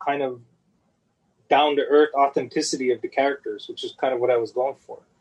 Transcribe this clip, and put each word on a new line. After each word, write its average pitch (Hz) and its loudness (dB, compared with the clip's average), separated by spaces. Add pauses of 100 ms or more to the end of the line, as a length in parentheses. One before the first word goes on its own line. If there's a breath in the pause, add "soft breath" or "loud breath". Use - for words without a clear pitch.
kind 143 -4
of 127 -6 (1080)
down-to-earth 147 4
authenticity 139 0
of 117 -4
the - -6
characters, 135 -4
which - -14
is 117 -12
kind 131 -2
of 120 -4
what 123 2
I 120 2
was 113 -4
going 127 -4
for. - -20 (240)